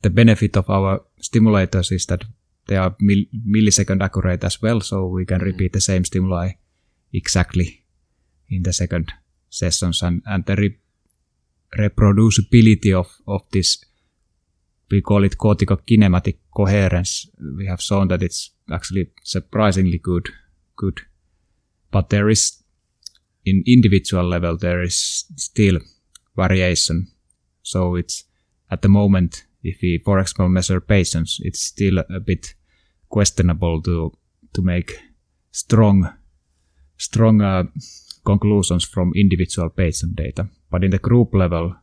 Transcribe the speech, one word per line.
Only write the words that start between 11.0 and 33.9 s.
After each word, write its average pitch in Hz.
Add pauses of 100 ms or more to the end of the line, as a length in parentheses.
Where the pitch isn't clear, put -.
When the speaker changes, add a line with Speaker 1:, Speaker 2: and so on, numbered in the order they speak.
Speaker 1:
reproducibility 107
of, 90 (180)
of 101
this, - (1080)
we 101
call 101
it -
corticokinematic 101 (180)
coherence. 95 (300)
We 98
have 92
shown 98
that 90
it's - (200)
actually 87 (140)
surprisingly 92
good, 87 (480)
good. - (880)
But 95
there 101
is, - (840)
in 95
individual 101
level, 85
there 87
is - (120)
still 95 (580)
variation. 90 (540)
So 90
it's, - (460)
at 95
the 101
moment, 98 (160)
if -
we, 87
for 98
example, 92
measure 92
patients, 85
it's -
still 95
a 92
bit - (540)
questionable 87
to, 82 (400)